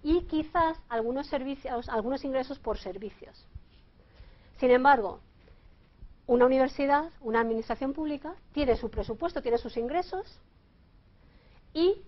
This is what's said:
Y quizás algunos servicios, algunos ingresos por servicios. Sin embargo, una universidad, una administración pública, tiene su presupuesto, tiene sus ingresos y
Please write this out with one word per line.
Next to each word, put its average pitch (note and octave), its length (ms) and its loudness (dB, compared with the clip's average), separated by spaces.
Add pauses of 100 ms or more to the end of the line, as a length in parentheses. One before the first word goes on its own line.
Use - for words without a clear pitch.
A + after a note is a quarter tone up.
Y E4 220 2
quizás D#4+ 520 0 (120)
algunos A#3+ 380 -2
servicios, C4 600 -6
algunos A#3 340 -2
ingresos C4 360 -4
por G#3+ 180 -4
servicios. F#3+ 720 -12 (1120)
Sin B3+ 100 2
embargo, B3+ 500 4 (1080)
una B3 180 6
universidad, C#4 640 2 (100)
una A3+ 220 0
administración A3+ 520 -2
pública, D4+ 420 -6 (180)
tiene C4 240 2
su A3+ 140 -6
presupuesto, A#3+ 500 -4
tiene A#3 160 0
sus A#3 180 -6
ingresos F4 640 -4 (1300)
y F4 220 4 (120)